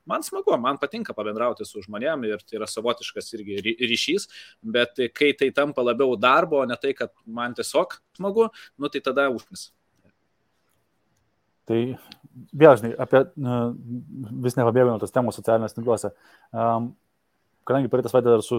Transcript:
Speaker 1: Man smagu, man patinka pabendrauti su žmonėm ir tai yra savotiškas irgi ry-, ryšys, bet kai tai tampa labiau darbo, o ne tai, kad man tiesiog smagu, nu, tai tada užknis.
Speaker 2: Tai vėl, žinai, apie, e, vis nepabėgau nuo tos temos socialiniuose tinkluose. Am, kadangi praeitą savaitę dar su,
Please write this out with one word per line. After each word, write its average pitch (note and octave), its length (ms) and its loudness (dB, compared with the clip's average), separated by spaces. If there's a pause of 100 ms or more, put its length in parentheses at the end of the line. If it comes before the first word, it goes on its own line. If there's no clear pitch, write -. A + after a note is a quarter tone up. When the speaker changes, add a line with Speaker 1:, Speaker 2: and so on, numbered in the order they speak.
Speaker 1:
Man A#3 220 -6
smagu, G4 320 -2
man C3 240 -2
patinka G3+ 320 -6
pabendrauti G#2+ 500 -4
su - 220 -16
žmonėm A#2+ 400 -6
ir G#2+ 160 -4
tai - 160 -10
yra G#2+ 80 -8
savotiškas - 720 -6
irgi G2+ 240 -10
ry-, A2 160 -2
ryšys, B2+ 480 -2 (380)
bet A#2+ 340 0 (160)
kai D3 180 2
tai C3+ 220 0
tampa C#3 320 -2
labiau B2 320 0
darbo, D3 400 4
o B2+ 80 0
ne A#2+ 80 -4
tai, C#3 180 -4
kad - 220 -10 (100)
man A#2 300 -8
tiesiog D3+ 460 -2 (180)
smagu, G#3+ 320 0 (240)
nu, C#3+ 160 -6
tai C#3 80 -4
tada C3+ 320 0
užknis. - 400 -10 (2000)
Speaker 2:
Tai A2+ 80 2 (800)
vėl, C#3 240 10
žinai, A#2 160 -4
apie, C3 240 4
e, C3 360 -4 (840)
vis B2 160 -2
nepabėgau B2 380 4
nuo G2+ 80 -6
tos G2 100 -6
temos A#2+ 240 0
socialiniuose A2+ 400 0
tinkluose. A2+ 340 -2 (460)
Am, A#2 380 -2 (720)
kadangi B2+ 240 0
praeitą B2 160 2
savaitę A#2+ 240 4
dar A2 140 4
su, A#2+ 120 -2